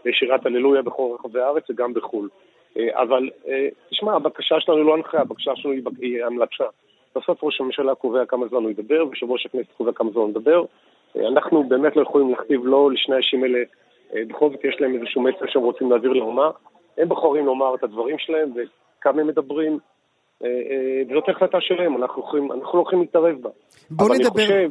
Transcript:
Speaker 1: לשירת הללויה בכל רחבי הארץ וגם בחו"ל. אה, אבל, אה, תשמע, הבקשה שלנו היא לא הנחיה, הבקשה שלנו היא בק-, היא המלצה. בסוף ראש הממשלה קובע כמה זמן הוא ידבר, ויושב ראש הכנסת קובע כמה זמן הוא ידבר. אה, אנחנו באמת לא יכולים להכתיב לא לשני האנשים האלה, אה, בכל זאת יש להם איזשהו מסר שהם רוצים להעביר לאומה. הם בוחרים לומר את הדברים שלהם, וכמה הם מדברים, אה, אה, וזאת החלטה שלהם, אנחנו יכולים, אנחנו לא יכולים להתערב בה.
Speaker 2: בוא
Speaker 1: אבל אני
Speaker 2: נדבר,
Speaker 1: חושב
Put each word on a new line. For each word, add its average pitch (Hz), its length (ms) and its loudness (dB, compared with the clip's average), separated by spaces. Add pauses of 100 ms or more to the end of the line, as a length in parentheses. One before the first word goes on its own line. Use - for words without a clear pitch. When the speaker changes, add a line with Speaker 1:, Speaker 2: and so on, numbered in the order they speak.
Speaker 1:
לשירת 123 420 0
הללויה 131 360 4
בכל 123 320 -4
רחבי 120 260 -6
הארץ 143 300 0
וגם 123 240 -4
בחו"ל. 104 340 -4 (500)
אה, 117 240 0
אבל, 127 280 0 (180)
אה, 135 200 -2 (220)
תשמע, 214 240 -4
הבקשה 156 460 -2
שלנו 156 180 2
היא 156 80 4
לא 160 80 6
הנחיה, 160 260 -2
הבקשה 123 360 -4
שלנו 143 180 -4
היא 131 100 -6
בק-, 127 160 -10
היא 120 240 -4
המלצה. 120 400 -2 (520)
בסוף 156 280 -2
ראש 147 160 -2
הממשלה 131 340 0
קובע 123 320 0
כמה 123 220 -2
זמן 117 140 0
הוא 113 80 -2
ידבר, 120 400 0
ויושב 120 200 -8
ראש 123 160 -4
הכנסת 123 200 -6 (100)
קובע 117 160 0
כמה 113 180 -2
זמן 113 120 0
הוא 104 80 0
ידבר. 143 340 2 (520)
אה, 110 120 0
אנחנו 147 360 2
באמת 139 320 2
לא 147 60 4
יכולים 135 280 2
להכתיב 127 340 -2
לא 139 280 6
לשני 131 220 -2
האנשים 131 300 0
האלה, 123 140 0 (560)
אה, 110 140 -4
בכל 151 220 0
זאת 135 140 -6
יש 135 160 -2
להם 127 140 0
איזשהו 117 280 -4
מסר 131 240 0
שהם 131 160 0
רוצים 123 280 0
להעביר 123 220 4
לאומה. 131 380 2 (480)
הם 165 100 2
בוחרים 147 380 2
לומר 131 280 2
את 123 100 -6
הדברים 117 340 -4
שלהם, 156 380 -2
וכמה - 640 -4
הם 151 60 0
מדברים, 151 520 -2 (680)
אה, 120 40 -4
אה, 131 640 -2
וזאת 156 180 0
החלטה 185 320 2
שלהם, 175 360 0
אנחנו 123 260 -4
יכולים, 143 300 -4
אנחנו 131 260 -2
לא 170 40 6
יכולים 180 180 2
להתערב 165 400 2
בה. 113 100 -10 (400)
Speaker 2:
בוא 160 160 2
Speaker 1:
אבל 240 80 6
אני 254 100 4
Speaker 2:
נדבר, 214 200 2
Speaker 1:
חושב 196 260 4